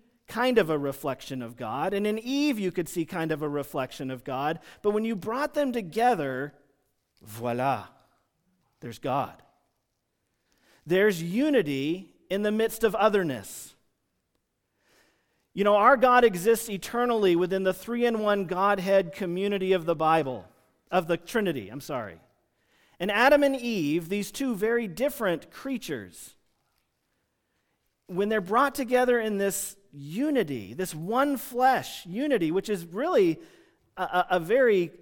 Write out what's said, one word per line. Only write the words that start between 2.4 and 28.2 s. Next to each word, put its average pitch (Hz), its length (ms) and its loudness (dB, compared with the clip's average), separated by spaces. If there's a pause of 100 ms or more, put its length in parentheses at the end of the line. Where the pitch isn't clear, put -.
you 185 120 -2
could 170 160 -4
see 170 160 -4
kind 165 280 -4
of 147 100 -4
a 156 80 -2
reflection 139 600 -6
of 127 120 -10
God, 143 360 -4 (220)
but 208 100 2
when 214 120 -2
you 226 120 -2
brought 240 380 -4
them 285 180 0
together, 165 840 -2 (680)
voila, 120 680 -2 (920)
there's 120 200 -14
God. 135 420 -4 (1400)
There's 180 380 2
unity 175 920 0 (160)
in 202 140 -2
the 208 80 0
midst 220 320 -2
of 208 100 2
otherness. 190 800 -2 (1800)
You 185 80 0
know, 208 120 6
our 233 220 8
God 247 260 6
exists 214 460 2
eternally 214 680 0
within 180 280 0
the 185 100 2
three-in-one 214 720 0
Godhead 190 680 2
community 190 600 -2
of 175 120 0
the 170 100 0
Bible, 151 500 2 (460)
of 170 160 2
the 165 100 0
Trinity, 165 520 -4
I'm 131 120 -14
sorry. 107 380 -8 (800)
And 185 100 -2
Adam 262 320 6
and 277 140 4
Eve, 175 540 -2
these 202 220 -2
two 269 220 -4
very 220 340 0
different 185 640 -2
creatures, 139 840 -10 (1700)
when 196 240 -2